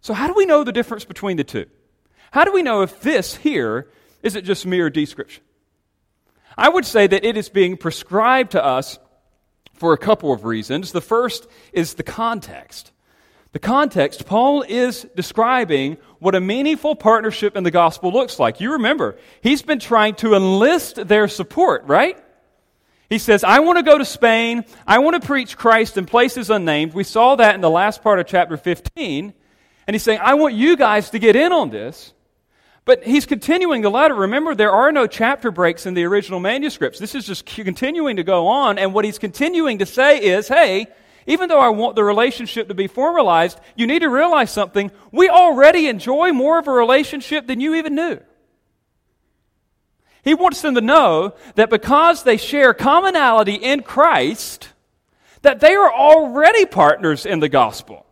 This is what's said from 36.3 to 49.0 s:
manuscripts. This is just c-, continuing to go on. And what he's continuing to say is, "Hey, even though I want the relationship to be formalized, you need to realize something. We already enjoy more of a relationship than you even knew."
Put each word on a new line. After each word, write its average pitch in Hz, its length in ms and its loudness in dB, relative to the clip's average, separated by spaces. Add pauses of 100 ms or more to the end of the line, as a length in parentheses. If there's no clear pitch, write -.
manuscripts. 233 580 -6
This 202 160 -14
is 262 120 -10
just - 220 -14
c-, 220 160 -14
continuing 262 520 -6
to 175 80 -6
go 175 220 0
on. 226 320 0
And 190 160 -4
what 208 100 0
he's 208 140 -8
continuing 285 600 -4
to 190 80 0
say 277 340 2
is, 202 280 0
"Hey, 226 380 2 (400)
even 349 240 -2
though 302 100 4
I 254 80 6
want 220 260 -2
the 214 80 0
relationship 220 640 -2
to 196 60 -8
be 190 120 -4
formalized, 220 760 0 (160)
you 226 100 -2
need 302 140 0
to 330 80 -2
realize 285 420 0
something. 202 400 -6 (220)
We 359 160 4
already 330 600 6
enjoy 269 440 -2
more 294 260 2
of 311 80 -4
a 285 60 -4
relationship 269 760 0
than 247 140 -6
you 311 140 -2
even 311 200 -4
knew." 320 240 -4 (2000)